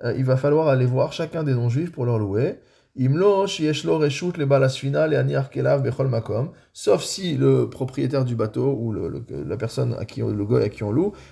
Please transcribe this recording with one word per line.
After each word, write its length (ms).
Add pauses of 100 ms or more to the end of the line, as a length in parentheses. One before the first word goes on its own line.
euh, 140
il 80
va 120
falloir 300
aller 180
voir 280
chacun 300
des 100
non-juifs 380
pour 140
leur 140
louer. 400 (380)
Imlo, 480
Shieshlo, 520
Reshut, 400
le 80
Balasfina, 600
le 120
Aniar 320
Kelav, 340
Bechol 240
Makom. 440 (200)
Sauf 320
si 320
le 340
propriétaire 540
du 140
bateau 360
ou 200
le, 160
le, 340
la 140
personne 420
à 60
qui 180
on, 60
le 160
goy 180
à 60
qui 140
on 80
loue 200 (200)